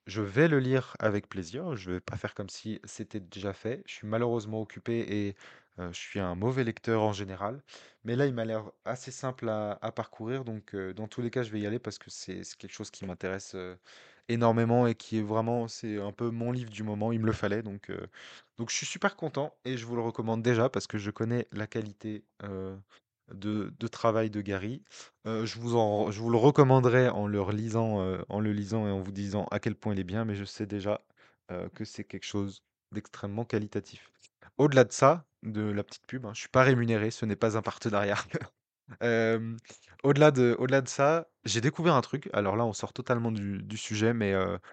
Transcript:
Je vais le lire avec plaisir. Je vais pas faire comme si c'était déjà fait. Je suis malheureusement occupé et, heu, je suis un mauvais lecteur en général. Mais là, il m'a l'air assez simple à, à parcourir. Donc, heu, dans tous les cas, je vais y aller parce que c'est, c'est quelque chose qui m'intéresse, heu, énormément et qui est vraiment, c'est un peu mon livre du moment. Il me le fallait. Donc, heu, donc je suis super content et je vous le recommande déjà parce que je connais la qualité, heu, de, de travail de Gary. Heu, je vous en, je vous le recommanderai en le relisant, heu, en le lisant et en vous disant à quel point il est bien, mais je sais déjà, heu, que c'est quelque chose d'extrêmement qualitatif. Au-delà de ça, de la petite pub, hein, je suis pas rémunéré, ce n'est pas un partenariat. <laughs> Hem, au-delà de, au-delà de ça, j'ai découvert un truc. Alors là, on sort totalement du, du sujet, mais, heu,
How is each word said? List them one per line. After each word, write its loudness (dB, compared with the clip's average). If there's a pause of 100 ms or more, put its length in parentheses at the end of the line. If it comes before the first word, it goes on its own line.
Je -4
vais 4
le 4
lire 0
avec 0
plaisir. -6
Je -6
vais -2
pas -8
faire -6
comme -8
si -10
c'était -10
déjà -8
fait. -8
Je -14
suis -14
malheureusement -2
occupé -6 (100)
et, -2 (440)
heu, -6
je -12
suis -8
un -2
mauvais 0
lecteur 0
en 2
général. -6 (420)
Mais -2
là, 2
il -2
m'a -4
l'air -4 (140)
assez -8
simple -6
à, -2
à -6
parcourir. -6
Donc, -10
heu, -6
dans -8
tous -8
les -4
cas, -2
je -8
vais -4
y -2
aller -2
parce -10
que -20
c'est, -12
c'est -16
quelque -16
chose -12
qui -14
m'intéresse, -8
heu, -12 (500)
énormément 6
et 2
qui -4
est 2
vraiment, 0
c'est -6
un -6
peu -4
mon -4
livre -6
du -10
moment. -2
Il 0
me 2
le 4
fallait. -2
Donc, -12
heu, -10 (500)
donc -6
je -4
suis -6
super -2
content -4 (100)
et -4
je -8
vous -6
le 0
recommande -2
déjà 4
parce -2
que -6
je -4
connais -2
la -6
qualité, -8 (200)
heu, -8 (560)
de, -4
de -4
travail 2
de -4
Gary. -6 (440)
Heu, -2
je -10
vous -2
en, 2
je -6
vous -2
le 6
recommanderai 8
en 0
le 0
relisant, 0
heu, -2
en -2
le 0
lisant -2
et 0
en -2
vous -8
disant -2
à -2
quel -2
point -4
il -2
est -4
bien, -4
mais -4
je -6
sais -8
déjà, -4 (480)
heu, -8
que -10
c'est -12
quelque -12
chose -4 (300)
d'extrêmement -8
qualitatif. -6 (480)
Au-delà 8
de 2
ça, 6 (160)
de -4
la 0
petite -18
pub, -10
hein, -8
je -10
suis -12
pas 8
rémunéré, 6
ce -6
n'est 0
pas 2
un 0
partenariat. 0
<laughs> -12
Hem, 2 (480)
au-delà 8
de, 6
au-delà 4
de -8
ça, 2 (160)
j'ai 0
découvert 4
un 6
truc. -6
Alors 2
là, 2
on 0
sort -6
totalement 0
du, -4
du -8
sujet, 0
mais, 0
heu, 0 (140)